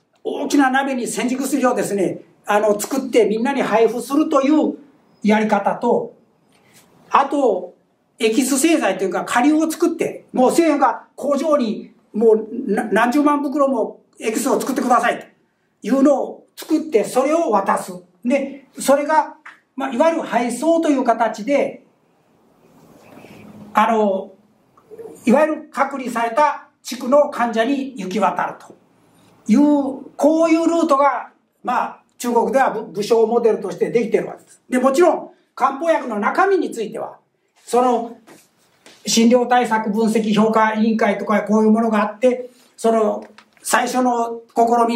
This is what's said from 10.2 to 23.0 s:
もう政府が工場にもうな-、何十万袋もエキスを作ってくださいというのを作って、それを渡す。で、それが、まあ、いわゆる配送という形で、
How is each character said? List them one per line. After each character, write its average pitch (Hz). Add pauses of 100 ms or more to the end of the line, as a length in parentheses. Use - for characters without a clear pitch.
も 254
う -
政 311
府 262
が 240 (100)
工 269
場 302
に 226 (200)
も 220
う 214 (180)
な-、 208
何 226
十 294
万 285
袋 277
も 220 (180)
エ 220
キ 226
ス 262
を 214
作 -
っ -
て 262
く 233
だ 240
さ 233
い -
と - (640)
い 214
う 269
の 277
を -
作 -
っ -
て、 208
そ 254
れ 294
を 330
渡 196
す。 190 (320)
で、 269 (100)
そ 269
れ 285
が、 302 (400)
ま 269
あ、 262
い 240
わ 320
ゆ 330
る -
配 240
送 330
と 320
い 285
う 247
形 226
で、 277 (1900)